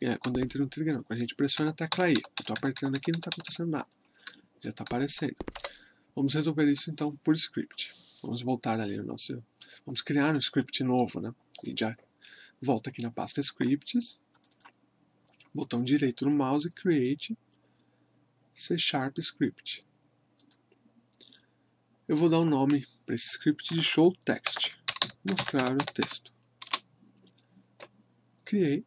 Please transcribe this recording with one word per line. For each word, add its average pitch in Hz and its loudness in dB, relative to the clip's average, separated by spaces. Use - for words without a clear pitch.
é, 120 0
quando 127 -2
entra 131 -2
no 139 0
trigger 156 -2
não, 127 -4
quando 113 -6
a - -2
gente 120 -4
pressiona 151 2
a 156 -6
tecla 165 2
E. 151 6
Eu - -2
tô - -4
apertando 135 -2
aqui 135 -2
e - 2
não 165 0
tá 170 -6
acontecendo - -4
nada. 147 -4
Já 113 -8
tá - -10
aparecendo. 131 -2
Vamos 139 2
resolver 151 2
isso 143 0
então 151 -4
por 156 6
script. - 0
Vamos 120 -6
voltar 120 -2
ali 104 -4
no 104 -6
nosso, 120 -4
vamos 135 -2
criar 147 2
um 147 2
script - 2
novo, 127 2
né? 110 -6
E - -8
já 113 -2
volta 127 -2
aqui - -14
na 117 -6
pasta - -4
scripts, - -2
botão 127 -4
direito 135 0
no 143 2
mouse, 147 2
create, 147 0
C - -2
Sharp 135 0
script. - -2
Eu 156 2
vou 165 4
dar 165 6
um 170 6
nome 139 4
pra - -2
esse 117 2
script - 0
de 165 2
show 165 6
text, - -2
mostrar 139 2
o 135 0
texto. - -2
Criei, 180 2